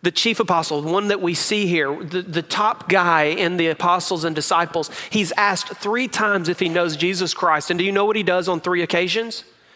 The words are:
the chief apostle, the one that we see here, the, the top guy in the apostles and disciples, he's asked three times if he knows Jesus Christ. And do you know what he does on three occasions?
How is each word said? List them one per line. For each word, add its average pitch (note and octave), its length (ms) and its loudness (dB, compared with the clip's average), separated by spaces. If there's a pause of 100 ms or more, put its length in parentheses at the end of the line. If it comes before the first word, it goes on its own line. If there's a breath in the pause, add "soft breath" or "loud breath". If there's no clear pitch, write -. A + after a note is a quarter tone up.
the E3+ 100 2
chief A3+ 300 0
apostle, D#3+ 400 0
the D#3 100 -4
one G3+ 160 0
that G3+ 140 0
we F3 140 0
see G#3 320 0
here, D3+ 360 0
the, F3+ 180 -6
the E3+ 200 -4
top - 480 -2
guy F3 340 4
in E3+ 340 0
the E3 100 2
apostles F3 580 0
and D#3+ 100 -2
disciples, E3 540 0 (200 loud breath)
he's G3+ 280 0
asked G3+ 380 2
three A#3 320 -2
times G3+ 420 0
if F3 100 -2
he F#3 80 2
knows E3+ 300 0
Jesus F3 360 0
Christ. D#3 360 0
And F3 80 0
do F3 80 0
you G3 80 0
know G3 100 4
what G#3+ 140 2
he G#3+ 60 -2
does F3+ 260 0
on F3 100 0
three F3+ 220 0
occasions? F3+ 640 -2 (300 soft breath)